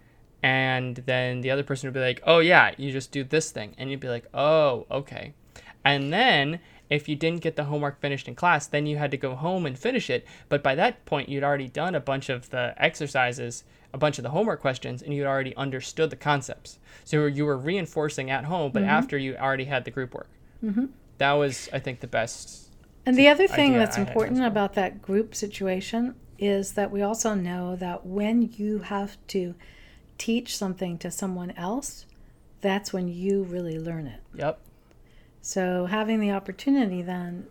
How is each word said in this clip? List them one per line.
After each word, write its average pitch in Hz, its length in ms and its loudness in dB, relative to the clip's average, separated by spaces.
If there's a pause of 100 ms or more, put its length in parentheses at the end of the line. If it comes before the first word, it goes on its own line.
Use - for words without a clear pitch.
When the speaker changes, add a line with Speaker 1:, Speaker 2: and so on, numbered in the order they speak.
(420)
Speaker 1:
And 131 540 0 (100)
then 127 360 0
the 131 80 -2
other 135 140 0
person 135 240 -6
would 127 60 -8
be 135 60 -2
like, 127 240 0
"Oh, 165 140 8
yeah, 160 400 8
you 139 140 -4
just 131 200 -6
do 139 120 -4
this 156 260 0
thing." 107 260 -10
And 131 140 -8
you'd 135 100 -6
be 131 80 -8
like, 120 240 -6
"Oh, 143 580 2
okay." - 440 -8 (500)
And 139 280 2
then 170 480 4 (280)
if 147 200 0
you 151 80 -2
didn't 165 260 0
get 160 140 -2
the 151 80 -2
homework 147 360 -4
finished 139 280 -4
in 120 80 -12
class, 170 320 2
then 147 180 0
you 151 120 -2
had 147 120 -2
to 139 60 -2
go 131 180 -4
home 170 320 -2
and 127 120 -4
finish 247 320 -2
it. 120 160 -2 (220)
But 143 140 2
by 135 140 4
that 226 300 2
point, 143 220 -2
you'd 139 160 -2
already 139 240 0
done 170 280 -2
a 139 40 0
bunch 139 280 -2
of 123 220 -6
the 123 260 -2
exercises, 127 880 0 (280)
a 135 60 -10
bunch 147 200 2
of 127 40 -8
the 123 80 -6
homework 180 300 0
questions, 127 420 -2
and 147 120 -6
you'd 139 120 -2
already 135 300 -2
understood 139 540 -2
the 131 60 -8
concepts. - 640 -2 (260)
So 151 220 2
you 143 200 0
were 143 120 2
reinforcing 151 720 -2
at 131 140 -2
home, 156 280 -2
but 107 100 2
Speaker 2:
Mm-hmm. 117 80 2
Speaker 1:
after 147 280 2
you 135 180 -4
already 135 280 0
had 131 200 -2
the 131 60 -10
group 127 240 -6
work. - 140 -12 (360)
Speaker 2:
Mm-hmm. 220 220 0 (320)
Speaker 1:
That 139 140 4
was, 143 400 0
I 135 80 -4
think, 127 200 -8
the 135 60 -10
best - 640 -6 (380)
Speaker 2:
And 254 100 6
the 277 120 10
other 294 180 8
thing 285 260 4
Speaker 1:
idea 240 60 6
Speaker 2:
that's - 180 2
Speaker 1:
I 202 40 2
had 196 80 0
Speaker 2:
important 226 300 0
Speaker 1:
as - 20 2
well. 247 100 2
Speaker 2:
about 202 240 0
that 208 280 -2
group 208 320 0
situation 202 800 -4 (240)
is 196 340 0
that 202 180 -2
we 202 120 -2
also 214 320 0
know 180 420 -4
that 180 300 -6
when 214 500 2
you 208 240 -2
have 202 360 -6 (120)
to 175 260 -4 (640)
teach 233 380 -4
something 185 420 -4
to 175 120 -8
someone 180 420 -6
else, 202 520 -6 (560)
that's 202 320 0
when 180 160 -2
you 190 360 0
really 175 340 -6
learn 160 280 -6
it. 110 140 -14 (140)
Speaker 1:
Yep. 147 260 -4 (800)
Speaker 2:
So 180 440 -2
having 214 340 0
the 208 100 2
opportunity 196 720 0
then 175 480 -6